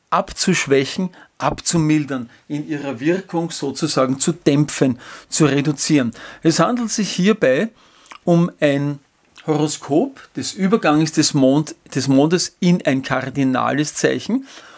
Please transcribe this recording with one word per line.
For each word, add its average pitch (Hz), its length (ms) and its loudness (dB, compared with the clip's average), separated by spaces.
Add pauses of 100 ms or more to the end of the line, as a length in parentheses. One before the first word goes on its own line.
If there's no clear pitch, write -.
(100)
abzuschwächen, 170 1080 0 (220)
abzumildern, 143 920 0 (180)
in 151 220 -6
ihrer 139 320 -6
Wirkung 170 500 -2
sozusagen 135 680 -2
zu 175 120 2
dämpfen, 147 680 -2 (300)
zu - 160 2
reduzieren. 139 640 0 (300)
Es 165 180 2
handelt 226 300 -2
sich 202 200 -4
hierbei 180 600 2 (540)
um 170 360 2
ein 143 380 0 (480)
Horoskop 151 720 0 (140)
des - 180 -6
Übergangs 170 600 2
des 151 200 2
Mond-, 139 420 2 (200)
des 127 120 -2
Mondes 151 540 2
in 180 240 2
ein 135 160 0
kardinales 131 920 -2
Zeichen. 156 520 -2 (320)